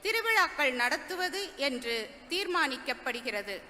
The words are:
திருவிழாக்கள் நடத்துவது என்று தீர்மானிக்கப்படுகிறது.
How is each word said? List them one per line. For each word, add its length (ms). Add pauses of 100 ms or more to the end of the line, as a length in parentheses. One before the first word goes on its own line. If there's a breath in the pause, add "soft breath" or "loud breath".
திருவிழாக்கள் 760
நடத்துவது 600 (260)
என்று 300 (340)
தீர்மானிக்கப்படுகிறது. 1300 (140)